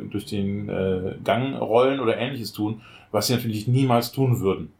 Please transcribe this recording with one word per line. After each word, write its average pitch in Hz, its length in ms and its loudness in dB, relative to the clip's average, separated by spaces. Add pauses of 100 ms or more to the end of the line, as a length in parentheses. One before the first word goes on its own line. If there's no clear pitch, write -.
(100)
durch 101 160 -6
den, 101 420 -4
äh, 92 460 -2 (100)
Gang 127 340 0
rollen 123 420 4
oder 113 180 2
ähnliches 120 340 -6
tun, 107 300 -4 (300)
was 104 160 0
sie 127 60 2
natürlich 110 320 -2
niemals 123 460 2
tun 123 280 2
würden. 92 400 -2